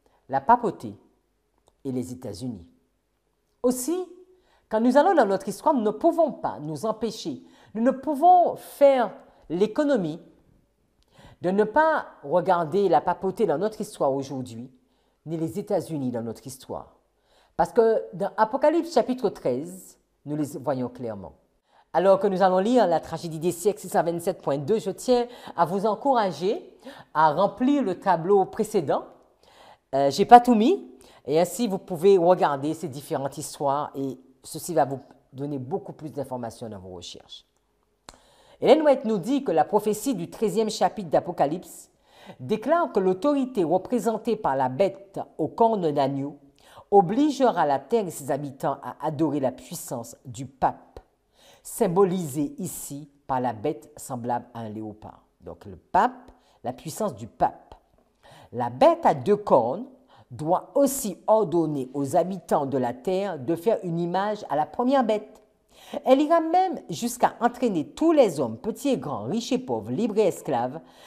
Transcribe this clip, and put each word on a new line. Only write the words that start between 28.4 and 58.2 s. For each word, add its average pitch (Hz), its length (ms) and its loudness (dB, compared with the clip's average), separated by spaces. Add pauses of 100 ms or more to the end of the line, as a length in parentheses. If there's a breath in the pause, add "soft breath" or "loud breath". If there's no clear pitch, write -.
précédent. 196 580 -2 (880 loud breath)
Euh, 139 160 4
j'ai 196 140 2
pas 240 160 12
tout 247 140 4
mis, 254 360 2 (360 loud breath)
et 151 120 2
ainsi 185 300 0
vous 185 100 -2
pouvez 185 380 4
regarder 160 560 4
ces 160 160 -8
différentes 135 480 -6
histoires, 143 580 -4
et 135 240 -6 (240)
ceci - 300 -12
va 151 140 4
vous 131 140 -8 (340)
donner 143 240 -8
beaucoup 139 340 -8
plus 151 180 -14
d'informations 120 580 -10
dans 104 100 -14
vos 92 160 -16
recherches. - 500 -18 (1160 loud breath)
Ellen 269 200 6
White 269 220 4
nous 220 140 0
dit 254 260 -2
que 180 80 -2
la 156 120 4
prophétie 214 500 -2
du 170 160 -8
treizième 214 400 -2
chapitre 185 400 -4
d'Apocalypse 175 800 -2 (500 loud breath)
déclare 247 520 -2
que 202 80 2
l'autorité 233 640 0
représentée 202 720 -2
par 135 200 -2
la 127 140 0
bête 170 500 -4 (160)
au 156 120 -4
corne 208 420 2
d'agneau 139 480 -2 (520 loud breath)
obligera 214 760 4
la 139 120 2
terre 220 280 -2
et 156 60 -8
ses 139 180 -8
habitants 143 520 -4
à 127 220 -12
adorer 147 360 0
la 127 100 0
puissance - 720 -12
du 127 220 -12
pape, - 540 -4 (600 soft breath)
symbolisée 175 960 0
ici 147 520 -10 (160)
par 131 140 -2
la 123 120 -4
bête 143 440 -8
semblable 120 580 -6
à 120 60 -12
un 113 80 -10
léopard. 107 560 -14 (160)
Donc 82 240 -18
le 92 120 -16
pape, - 560 -2 (320 soft breath)
la - 80 -6
puissance - 420 -8
du 104 120 -16
pape. - 480 -4 (800 loud breath)